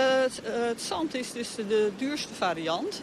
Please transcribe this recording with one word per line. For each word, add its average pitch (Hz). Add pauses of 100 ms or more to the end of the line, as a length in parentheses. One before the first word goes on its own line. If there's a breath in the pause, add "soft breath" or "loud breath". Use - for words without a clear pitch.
(220)
het, 254
eh, 220 (140)
het 233
zand 339
is 254
dus 240
de 214
duurste 269
variant. 175